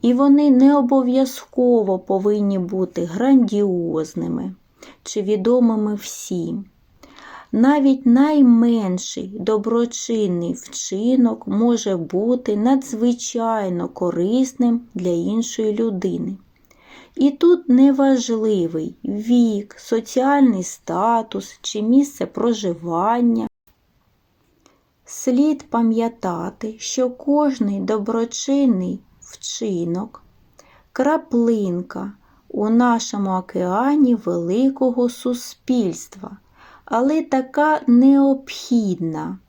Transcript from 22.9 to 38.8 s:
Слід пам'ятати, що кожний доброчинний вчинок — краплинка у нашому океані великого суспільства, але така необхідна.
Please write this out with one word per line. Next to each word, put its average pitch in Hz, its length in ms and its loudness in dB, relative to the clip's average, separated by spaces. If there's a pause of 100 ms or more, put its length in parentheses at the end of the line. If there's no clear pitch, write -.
Слід 285 680 -2
пам'ятати, 226 1080 -4
що 254 320 -4
кожний 262 680 -2
доброчинний 226 1200 -2 (240)
вчинок — 185 1000 -8 (680)
краплинка 226 1200 -2 (360)
у 208 220 -4
нашому 226 600 0
океані 208 840 0
великого 240 920 -2
суспільства, 240 1300 -6 (480)
але 277 380 0
така 294 640 0
необхідна. 233 1500 2 (100)